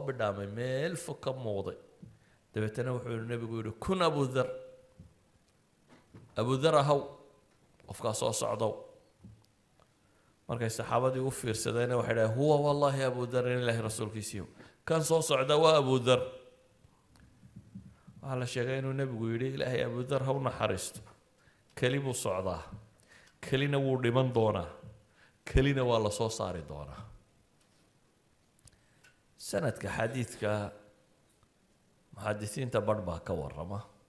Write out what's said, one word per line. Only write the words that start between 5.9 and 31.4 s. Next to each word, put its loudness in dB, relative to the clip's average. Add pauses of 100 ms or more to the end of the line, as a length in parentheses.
Abu 2
Dhar 4
ahaw." 4 (840)
Qofkaa -4
soo 2
socdow. 0 (1800)
Markay -2
saxaabadii 0
u -2
fiirsadeen, -2
waxay 0
dhahay, 4
"Huwa 4
wallahi 2
Abu 0
Dhar, 0
in 0
Ilaahay 0
rasuulkiisiiyo. -6 (380)
Kan 2
soo 4
socda 4
waa 8
Abu 6
Dhar." 6 (2000)
Waxaa -4
la -2
sheegay -2
inuu -2
nebigu -2
yidhi, -2
"Ilaahay 0
Abu -2
Dhar 0
ha 2
u 0
naxariisto. -2 (760)
Keli 2
buu -2
socdaa. -2 (800)
Kelina 0
wuu 2
dhiman 4
doonaa. 2 (800)
Kelina 4
waa 4
la 2
soo 0
saari -4
doonaa." -12 (2500)
Sanadka -2
xadiidka -2 (1600)